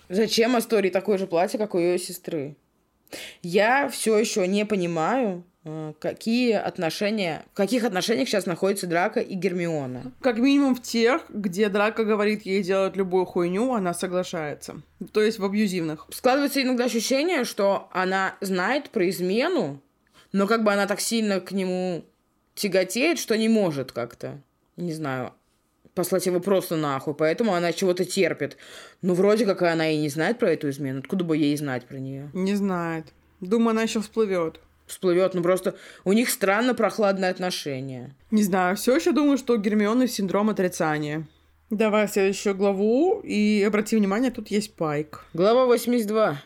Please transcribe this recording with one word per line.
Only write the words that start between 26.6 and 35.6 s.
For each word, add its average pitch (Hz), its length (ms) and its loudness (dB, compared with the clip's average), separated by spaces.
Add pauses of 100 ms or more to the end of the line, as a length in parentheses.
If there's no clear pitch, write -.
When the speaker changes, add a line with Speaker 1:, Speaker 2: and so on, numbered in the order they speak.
Speaker 1:
нахуй, 147 380 -2
поэтому 170 400 0
она 170 180 0
чего-то 180 320 0
терпит. 151 540 -2 (440)
Ну, 180 120 0
вроде 208 320 4
как 185 160 0
она 165 280 2
и 156 80 2
не 151 120 0
знает 160 300 -2
про 196 120 2
эту 147 180 -2
измену, 135 300 -6
откуда 180 240 -4
бы 160 140 0
ей 147 180 2
знать 135 300 -6
про 139 140 -16
нее? 135 340 -10
Speaker 2:
Не 190 220 -2
знает. 170 500 -4 (340)
Думаю, 226 320 2
она 220 120 2
еще 220 180 -2
всплывет. 190 580 -2 (280)
Speaker 1:
Всплывет, 185 480 2
ну 175 60 0
просто 180 340 0 (280)